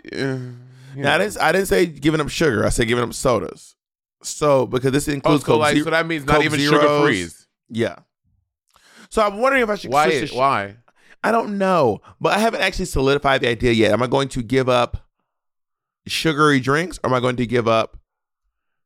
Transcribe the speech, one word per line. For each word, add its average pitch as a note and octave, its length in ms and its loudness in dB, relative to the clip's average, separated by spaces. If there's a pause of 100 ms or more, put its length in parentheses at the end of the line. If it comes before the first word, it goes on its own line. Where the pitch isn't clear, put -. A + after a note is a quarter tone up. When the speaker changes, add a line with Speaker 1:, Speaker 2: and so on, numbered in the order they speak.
(140)
Speaker 1:
eh, - 60 -6
you B2+ 340 -6 (440)
Speaker 2:
Now, C#3+ 180 0
I - 20 2
Speaker 1:
know. F3+ 60 0
Speaker 2:
didn't, G#3 180 -6
I D#3 100 4
didn't F#3+ 160 0
say F#3+ 200 2
giving D3+ 340 0
up C#3 80 -4
sugar. B2 340 2
I G#2 60 2
said B2 180 0
giving A#2+ 160 0
up - 120 -6
sodas. - 600 -4 (460)
So, C#3 460 0
because C3 240 -2
this C#3 160 0
includes D3 360 0
Speaker 1:
Oh, - 40 -16
so, - 60 2
Speaker 2:
Coke D#3 80 2
Speaker 1:
like, D3 160 2
Speaker 2:
Ze-, D3 60 2
Speaker 1:
so D#3+ 60 -6
that E3 160 0
means D#3+ 200 -6
not D3+ 100 2
Speaker 2:
Coke D3+ 100 2
Speaker 1:
even D3+ 140 -2
Speaker 2:
Zeros. D3 200 2
Speaker 1:
sugar-frees. D3 680 0 (220)
Speaker 2:
Yeah. G#2+ 260 -4 (1120)
So A3 140 0
I'm G#3 160 -2
wondering C4 240 2
if A3 80 -2
I G#3 60 -4
should A#2 140 -12
Speaker 1:
Why? D3 180 4
Speaker 2:
switch D3+ 120 0
to - 60 -4
sh- - 100 -12
Speaker 1:
Why? A2+ 380 0 (480)
Speaker 2:
I G3 80 0
don't A3 260 -2
know, F3 440 2 (180)
but E3 180 0
I - 20 0
haven't A3 220 0
actually F#3+ 240 -2
solidified C3+ 560 0
the B2+ 80 0
idea A#2+ 220 0
yet. A2 220 4
Am A2 100 2
I C3 40 0
going C3+ 220 0
to B2+ 140 -8
give B2 260 0
up A#2+ 380 -2 (1000)
sugary D#3 520 2
drinks C#3 440 -2
or - 60 0
am B2+ 40 0
I B2+ 60 2
going B2 160 0
to B2 100 -4
give A2+ 220 -2
up A2+ 300 0 (880)